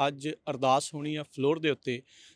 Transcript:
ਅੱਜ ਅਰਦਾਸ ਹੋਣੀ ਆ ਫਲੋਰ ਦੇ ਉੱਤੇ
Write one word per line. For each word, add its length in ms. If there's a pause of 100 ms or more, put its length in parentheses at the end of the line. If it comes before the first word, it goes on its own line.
ਅੱਜ 220
ਅਰਦਾਸ 640
ਹੋਣੀ 220
ਆ 80
ਫਲੋਰ 360
ਦੇ 100
ਉੱਤੇ 320 (340)